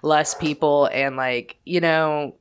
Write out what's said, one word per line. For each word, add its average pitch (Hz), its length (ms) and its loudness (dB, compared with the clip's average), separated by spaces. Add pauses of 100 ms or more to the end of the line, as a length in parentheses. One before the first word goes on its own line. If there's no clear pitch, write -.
less 151 320 2
people, 147 580 2
and, 135 240 -2
like, 127 480 -4
you 175 160 -2
know, 156 600 0